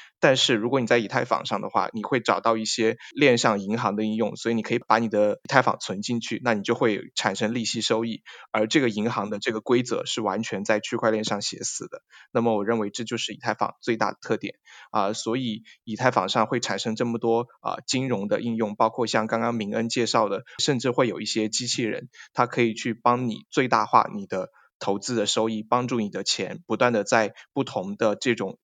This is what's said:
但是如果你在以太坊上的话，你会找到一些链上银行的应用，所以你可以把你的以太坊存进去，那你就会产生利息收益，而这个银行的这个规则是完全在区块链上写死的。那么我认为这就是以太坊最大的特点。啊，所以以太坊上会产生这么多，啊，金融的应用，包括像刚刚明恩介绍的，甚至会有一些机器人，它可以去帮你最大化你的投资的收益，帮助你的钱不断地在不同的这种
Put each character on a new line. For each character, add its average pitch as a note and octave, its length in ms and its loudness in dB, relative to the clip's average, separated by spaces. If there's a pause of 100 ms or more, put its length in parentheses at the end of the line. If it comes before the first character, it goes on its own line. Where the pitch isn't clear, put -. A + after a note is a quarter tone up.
(180)
但 C#3+ 160 6
是 C3 200 4
如 A2+ 160 2
果 C3+ 100 2
你 A#2 60 -2
在 A#2+ 100 4
以 A2 120 0
太 B2 180 -2
坊 - 180 0
上 G#2 160 -4
的 G#2 80 -8
话， G2 240 0
你 G#2+ 100 -8
会 B2 180 0
找 G2+ 200 2
到 A2+ 160 2
一 A2 80 -4
些 A2 320 0 (180)
链 C3+ 220 6
上 A2+ 240 4
银 G2+ 180 -2
行 G#2 180 0
的 A2 80 -2
应 A2 100 -2
用， A2 200 -2
所 - 160 -2
以 A#2 40 2
你 A2+ 80 0
可 A2+ 120 -4
以 A#2+ 40 0
把 A2+ 200 2
你 A2+ 120 -2
的 G#2 340 2
以 - 40 -20
太 C3+ 120 4
坊 A#2+ 180 4
存 G2 220 -6
进 A#2+ 200 -2
去， - 220 -6
那 B2 120 2
你 G2+ 80 -2
就 A#2 120 2
会 A2 400 0
产 G2 220 0
生 A2 160 0
利 A#2+ 140 -4
息 A2+ 160 -4
收 A2+ 240 0
益， A2 160 -8 (280)
而 A2 160 2
这 D3 140 4
个 B2+ 80 4
银 G#2 220 0
行 G#2 180 -2
的 G#2 100 -4
这 A#2+ 140 -4
个 G#2+ 80 -4
规 B2 220 4
则 B2 240 -4
是 - 160 -4
完 G#2 200 0
全 G#2 220 -6
在 G#2+ 160 2
区 - 160 -6
块 A#2 140 2
链 A2 120 2
上 G#2 200 -2
写 - 160 -6
死 - 280 -8
的。 - 160 -14 (300)
那 A#2+ 80 0
么 A2+ 160 2
我 G2+ 80 0
认 A2+ 140 0
为 G#2 100 -2
这 A#2 160 -8
就 A#2 140 -6
是 A2+ 160 -6
以 - 20 -20
太 - 160 -4
坊 - 300 -2
最 A#2 160 0
大 A2 140 2
的 - 100 -12
特 A2 160 -2
点。 - 160 -10 (360)
啊， G#2 220 0
所 A2+ 240 -2
以 A#2 280 -4 (200)
以 G#2+ 120 -8
太 B2+ 140 4
坊 G2 180 2
上 A2 180 2
会 B2 140 -2
产 G#2 180 -4
生 A2 180 -4
这 B2+ 80 0
么 A#2 140 -4
多， A#2 300 0 (120)
啊， - 160 -4 (100)
金 C3 220 -2
融 G#2 180 -2
的 G#2+ 140 0
应 A2+ 160 -4
用， G#2+ 180 -2
包 A2+ 160 2
括 A#2 160 -2
像 A2 200 2
刚 A2+ 140 0
刚 A#2 140 -2
明 G#2+ 200 -4
恩 A2+ 140 0
介 A#2 180 0
绍 A2 220 2
的， G2 160 -6 (160)
甚 C#3 180 2
至 B2 140 0
会 C3 160 2
有 F#2+ 120 -6
一 G#2+ 40 -6
些 A2 240 0
机 B2 180 -4
器 B2 160 -2
人， A2 260 -4 (240)
它 - 140 2
可 - 160 0
以 A2+ 120 2
去 A#2 200 -4
帮 B2 340 2
你 - 220 -8
最 C3 160 2
大 A2+ 200 4
化 A2+ 280 4
你 G2+ 120 -8
的 F#2 240 -4 (280)
投 G2+ 220 -2
资 B2 160 -4
的 G#2 100 2
收 A2+ 220 2
益， A2 200 -4
帮 B2 200 2
助 B2 100 -2
你 G#2 120 0
的 G2 120 -6
钱 G2+ 440 -4
不 A2+ 100 -2
断 B2 160 4
地 G#2+ 100 2
在 A2 320 2 (180)
不 C3+ 120 0
同 G2+ 320 -6
的 G#2+ 180 2
这 A#2 220 0
种 G2 280 -6